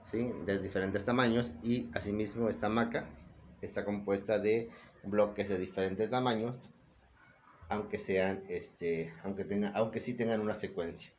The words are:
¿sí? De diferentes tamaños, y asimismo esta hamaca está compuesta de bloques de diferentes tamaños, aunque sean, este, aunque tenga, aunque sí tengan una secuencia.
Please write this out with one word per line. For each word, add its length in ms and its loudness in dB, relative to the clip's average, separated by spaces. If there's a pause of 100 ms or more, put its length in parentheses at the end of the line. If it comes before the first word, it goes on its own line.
¿sí? 300 -2 (120)
De 140 2
diferentes 460 0
tamaños, 460 4 (120)
y 300 0
asimismo 560 0
esta 180 -2
hamaca 400 2 (540)
está 240 -4
compuesta 540 2
de 300 4 (340)
bloques 460 2
de 80 2
diferentes 520 0
tamaños, 540 0 (1040)
aunque 300 -4
sean, 500 2
este, 640 -4 (100)
aunque 220 -4
tenga, 240 0
aunque 300 0
sí 140 -4
tengan 280 0
una 120 0
secuencia. 640 -6